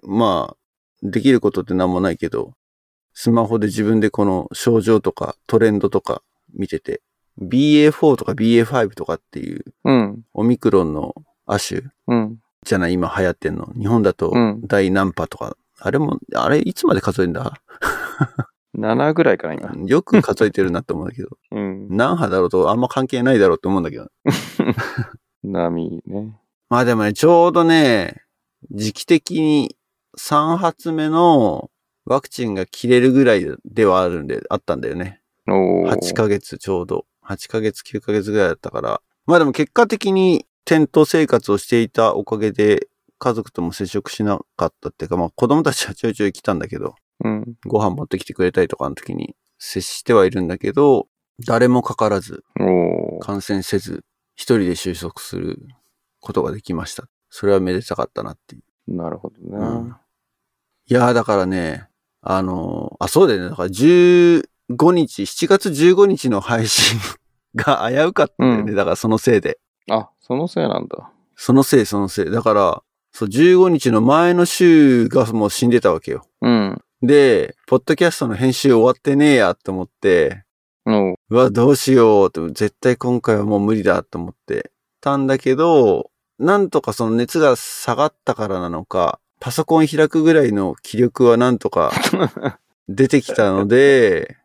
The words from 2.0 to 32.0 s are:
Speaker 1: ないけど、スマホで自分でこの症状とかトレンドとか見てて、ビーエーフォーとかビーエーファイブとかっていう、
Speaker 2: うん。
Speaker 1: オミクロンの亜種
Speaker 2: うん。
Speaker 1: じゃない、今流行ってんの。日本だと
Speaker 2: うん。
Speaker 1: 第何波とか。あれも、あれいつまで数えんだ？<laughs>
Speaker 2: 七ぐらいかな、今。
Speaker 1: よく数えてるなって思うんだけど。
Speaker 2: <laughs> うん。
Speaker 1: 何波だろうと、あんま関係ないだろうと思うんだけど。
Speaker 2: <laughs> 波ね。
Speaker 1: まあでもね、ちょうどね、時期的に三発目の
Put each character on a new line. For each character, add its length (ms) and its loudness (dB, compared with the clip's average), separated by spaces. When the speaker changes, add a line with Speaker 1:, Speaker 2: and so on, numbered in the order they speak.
Speaker 1:
な 100 0
い 60 -4
け 120 -6
ど、 260 -8
ス 160 -4
マ 160 2
ホ 140 -2
で 80 0
自 160 -4
分 160 2
で 100 2
こ 140 -2
の 280 -2
症 280 0
状 200 2
と 120 -4
か 240 -10
ト 120 0
レ 120 4
ン 80 0
ド 120 -2
と 100 0
か 220 -8
見 120 -8
て 140 -8
て、 220 -10
ビ 400 2
ー 60 6
エ 40 6
ー 20 4
フ 180 2
ォ 40 4
ー 20 2
と 80 -10
か 100 -6
ビ 220 2
ー 40 6
エ 20 4
ー 20 0
フ 100 -4
ァ 100 2
イ 40 -2
ブ 60 -14
と 100 -12
か 100 -4
っ 60 -8
て 180 -18
い 180 -10
う、 80 -12
Speaker 2:
う 80 2
ん。 300 0
Speaker 1:
オ 80 -6
ミ 160 0
ク 120 0
ロ 140 4
ン 80 -4
の 220 -8
亜 120 -2
種 240 -8
Speaker 2:
う 60 0
ん。 240 -4
Speaker 1:
じ 100 -4
ゃ 40 0
な 100 -2
い、 60 -2
今 220 -2
流 80 0
行 60 0
っ 40 -4
て 160 -8
ん 60 -8
の。 220 -12
日 80 -6
本 160 2
だ 100 2
と 220 -4
Speaker 2:
う 40 2
ん。 280 0
Speaker 1:
第 240 0
何 220 0
波 160 -6
と 100 -18
か。 180 -12
あ 100 -6
れ 80 0
も、 200 -4
あ 140 0
れ 100 2
い 160 -4
つ 120 -4
ま 80 2
で 60 0
数 220 -2
え 40 0
ん 60 -4
だ？ 220 -8
<laughs> 600 -8
Speaker 2:
七 400 0
ぐ 100 0
ら 80 2
い 60 -2
か 100 -10
な、 60 -8
今。 180 -12
Speaker 1:
よ 160 2
く 200 4
数 220 -2
え 60 2
て 120 -2
る 80 0
な 100 -4
っ 40 -10
て 80 -8
思 100 -6
う 40 -10
ん 20 -10
だ 60 -12
け 80 -12
ど。 60 -14
Speaker 2:
<laughs> 100 -20
う 80 -8
ん。 300 -10
Speaker 1:
何 260 0
波 120 -4
だ 100 -2
ろ 80 2
う 20 -4
と、 220 2
あ 40 0
ん 60 0
ま 80 0
関 180 -4
係 160 -4
な 100 2
い 60 4
だ 100 6
ろ 60 2
う 40 -2
と 100 -6
思 100 0
う 20 0
ん 40 -4
だ 60 -8
け 60 -12
ど。 140 -16
Speaker 2:
<laughs> 600 -12
波 640 -6
ね。 320 -12
Speaker 1:
ま 100 0
あ 60 2
で 100 0
も 100 0
ね、 80 0
ち 120 -2
ょ 240 6
う 40 0
ど 120 2
ね、 580 2
時 200 -6
期 120 -16
的 360 0
に 360 0
三 420 -2
発 340 -4
目 160 -2
の 600 2